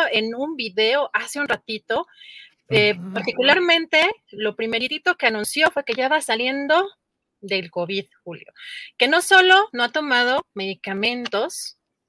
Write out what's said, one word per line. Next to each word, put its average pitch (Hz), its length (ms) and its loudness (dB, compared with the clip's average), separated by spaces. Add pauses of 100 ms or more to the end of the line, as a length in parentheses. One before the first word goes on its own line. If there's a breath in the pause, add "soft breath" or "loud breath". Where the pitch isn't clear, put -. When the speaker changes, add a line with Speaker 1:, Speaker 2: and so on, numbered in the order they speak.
(100)
Speaker 1:
en 226 240 -2
un 294 220 -6
video 226 560 0
hace 226 280 -4
un 285 80 -4
ratito. 226 580 -4 (640 loud breath)
Eh, 208 300 4
Speaker 2:
Ujú. 185 160 -12
Speaker 1:
particularmente, 320 880 2 (280)
lo 208 240 -6
primeritito 247 600 -2
que 269 100 -2
anunció 226 440 2
fue 277 140 -4
que 233 100 -4
ya 262 140 -2
va 302 120 2
saliendo 277 680 0 (520)
del 190 300 -4
covid, 190 360 -6 (180)
Julio. - 280 -16 (460 loud breath)
Que 240 100 2
no 330 140 2
solo 381 500 6
no 240 120 -2
ha 240 80 -2
tomado 262 520 0 (100)
medicamentos, 202 1200 -6 (300)